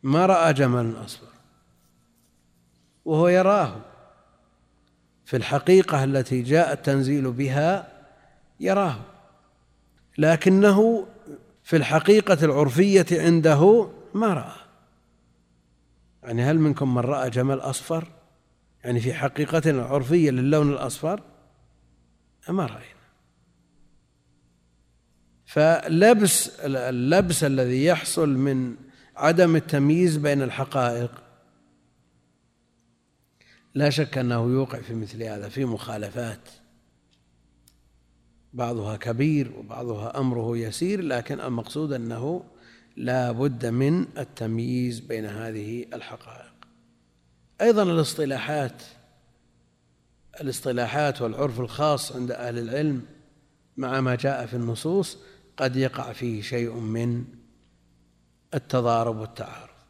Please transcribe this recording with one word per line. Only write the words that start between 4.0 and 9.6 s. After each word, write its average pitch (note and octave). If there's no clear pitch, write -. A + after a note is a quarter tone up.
في -
الحقيقة C#3+
التي C3
جاء C#3+
التنزيل C#3
بها، C#3+
يراه، F#3